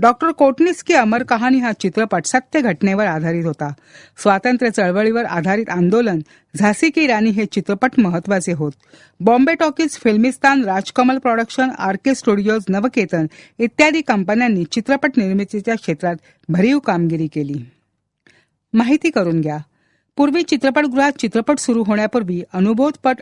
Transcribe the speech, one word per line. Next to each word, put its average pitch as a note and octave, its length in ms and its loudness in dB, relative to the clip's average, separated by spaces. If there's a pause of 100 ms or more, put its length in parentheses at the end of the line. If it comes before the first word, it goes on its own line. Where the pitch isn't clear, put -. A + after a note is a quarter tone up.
डॉक्टर A#3+ 300 2
कोटनिस्की D#4 640 2
अमर A#3+ 280 2
कहाणी B3+ 360 0
हा A#3+ 140 -2
चित्रपट G3+ 520 -2
सत्य C4 360 -2
घटनेवर G3 460 0
आधारित E3 380 -2
होता. D3 280 -4 (500)
स्वातंत्र्य A3+ 480 2
चळवळीवर G#3+ 540 0
आधारित F#3+ 460 -2
आंदोलन F3+ 480 2 (380)
झाशी G#3 340 2
की D#4 160 0
राणी A3 240 2
हे G#3 140 -2
चित्रपट G3+ 540 -2
महत्त्वाचे F3+ 540 0
होत. D3 200 -4 (480)
बॉम्बे B3+ 340 4
टॉकीज, D#4+ 360 0
फिल्मिस्तान, B3 760 2
राजकमल B3 540 0
प्रोडक्शन, B3 600 -2
आर F#3+ 260 -4
के C4+ 100 2
स्टुडिओज, G#3 540 0
नवकेतन F#3+ 580 -2 (320)
इत्यादी D4+ 420 2
कंपन्यांनी G#3+ 640 0
चित्रपट C4+ 520 -2
निर्मितीच्या G3+ 580 -2
क्षेत्रात F3 400 -4 (340)
भरीव G#3 300 2
कामगिरी E3 480 -2
केली. C#3+ 380 -6 (1080)
माहिती C4+ 360 2
करून E3+ 300 0
घ्या. D3+ 180 -4 (580)
पूर्वी C#4+ 260 2
चित्रपटगृहात C#4 680 0
चित्रपट A#3 460 -2
सुरू A#3 280 -2
होण्यापूर्वी G#3 560 -2 (100)
अनुभवपट B3 680 0